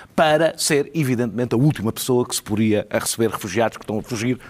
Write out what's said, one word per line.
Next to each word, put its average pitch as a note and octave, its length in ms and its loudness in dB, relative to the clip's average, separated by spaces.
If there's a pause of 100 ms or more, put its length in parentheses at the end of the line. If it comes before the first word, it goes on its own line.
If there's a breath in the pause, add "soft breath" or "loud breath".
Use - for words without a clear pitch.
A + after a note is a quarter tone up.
(160 loud breath)
para D#3 400 4
ser, C#3+ 380 0
evidentemente, A#2+ 640 0
a - 20 2
última A2+ 340 2
pessoa B2 360 0
que - 80 -8
se - 80 -4
poria G#2 480 2
a A2+ 80 0
receber A2 320 -2
refugiados A2 440 -2
que - 80 -16
estão G#2+ 140 -4
a G2 60 -6
fugir A#2+ 360 -4 (100)